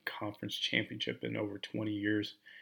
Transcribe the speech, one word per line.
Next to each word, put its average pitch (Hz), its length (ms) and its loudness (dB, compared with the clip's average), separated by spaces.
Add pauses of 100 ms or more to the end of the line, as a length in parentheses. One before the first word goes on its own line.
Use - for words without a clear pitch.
conference - 520 -4
championship 120 680 0
in 117 140 -2
over 101 200 -2
twenty 107 360 -2
years, 104 420 2 (260)